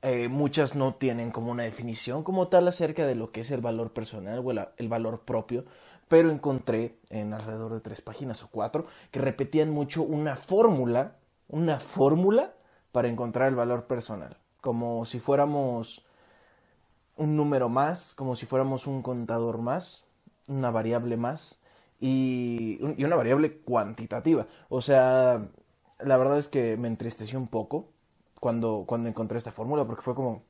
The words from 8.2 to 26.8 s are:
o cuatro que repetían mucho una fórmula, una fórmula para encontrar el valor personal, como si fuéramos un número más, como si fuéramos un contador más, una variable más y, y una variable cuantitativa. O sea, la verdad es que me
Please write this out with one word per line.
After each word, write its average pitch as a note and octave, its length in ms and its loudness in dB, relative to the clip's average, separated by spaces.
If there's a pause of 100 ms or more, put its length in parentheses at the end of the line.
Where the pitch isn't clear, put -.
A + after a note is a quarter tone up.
o - 80 -20
cuatro A#2+ 340 -4 (240)
que B2+ 100 -8
repetían D3 520 0
mucho D3 320 -2
una D3 320 -2
fórmula, C#3+ 800 2 (320)
una D#3 320 0
fórmula F#3 760 4 (380)
para B2 160 2
encontrar A#2+ 400 0
el C3+ 80 2
valor A#2+ 320 0
personal, A2 500 -6 (240)
como A#2 440 -2
si B2 140 -8
fuéramos C#3 840 0 (1120)
un D3+ 180 0
número C#3+ 320 2
más, C#3+ 460 -2
como C3 220 -4
si A#2 100 -10
fuéramos C3 400 0
un C3+ 160 -4
contador A#2 560 -4
más, B2+ 480 -6 (420)
una C3+ 220 -2
variable A#2 480 0
más B2 440 -6 (380)
y, B2 760 0 (180)
y C3+ 100 0
una E3 100 4
variable C#3+ 420 4
cuantitativa. A2+ 880 0 (240)
O B2+ 120 -2
sea, B2+ 680 6 (500)
la C3 200 4
verdad C#3 200 4
es D3 100 0
que A#2 300 0
me A#2+ 120 -4